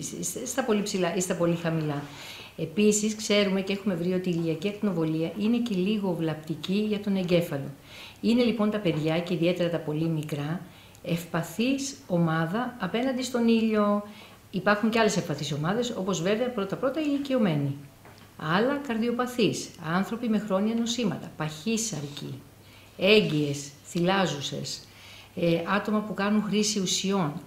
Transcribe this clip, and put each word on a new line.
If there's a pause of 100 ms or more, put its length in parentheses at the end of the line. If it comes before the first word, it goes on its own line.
(460)
στα
πολύ
ψηλά
ή
στα
πολύ
χαμηλά. (540)
Επίσης,
ξέρουμε
και
έχουμε
βρει
ότι
η
ηλιακή
ακτινοβολία
είναι
και
λίγο
βλαπτική
για
τον
εγκέφαλο. (500)
Είναι
λοιπόν
τα
παιδιά
και
ιδιαίτερα
τα
πολύ
μικρά, (420)
ευπαθής (100)
ομάδα
απέναντι
στον
ήλιο. (480)
Υπάρχουν
και
άλλες
ευπαθείς
ομάδες,
όπως
βέβαια
πρώτα-πρώτα
οι
ηλικιωμένοι. (800)
Αλλά (100)
καρδιοπαθείς, (240)
άνθρωποι
με
χρόνια
νοσήματα,
παχύσαρκοι, (580)
έγκυες, (140)
θυλάζουσες, (520)
ε, (160)
άτομα
που
κάνουν
χρήση
ουσιών, (140)